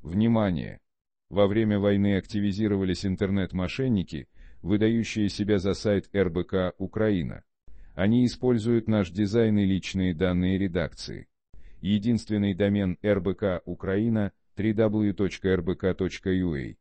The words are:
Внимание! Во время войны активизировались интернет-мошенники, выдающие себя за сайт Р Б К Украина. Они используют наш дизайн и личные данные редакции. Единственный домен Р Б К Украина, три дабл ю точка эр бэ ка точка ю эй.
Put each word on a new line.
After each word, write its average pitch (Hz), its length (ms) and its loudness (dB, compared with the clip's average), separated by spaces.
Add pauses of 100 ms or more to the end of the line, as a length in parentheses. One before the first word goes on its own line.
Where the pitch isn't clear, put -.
Внимание! 90 760 0 (500)
Во 101 160 4
время 104 320 2
войны 101 400 2
активизировались 101 880 -2
интернет-мошенники, 92 1200 -2 (320)
выдающие 107 680 0
себя 104 280 0
за 92 140 0
сайт 98 400 0
Р 95 160 2
Б 87 160 -2
К 92 320 -2
Украина. 95 680 -2 (500)
Они 117 320 4
используют 117 600 0
наш 104 240 0
дизайн 104 500 2
и 101 40 4
личные 92 480 0
данные 90 460 2
редакции. 87 680 -4 (520)
Единственный 104 720 0
домен 101 500 0
Р 104 180 2
Б 92 140 0
К 92 300 -2
Украина, 101 680 -2 (220)
три 107 200 0
дабл 107 300 2
ю 101 100 0
точка 95 340 -2
эр 92 140 2
бэ 90 140 -2
ка 92 180 -2
точка 92 360 -4
ю 92 240 0
эй. 58 260 -8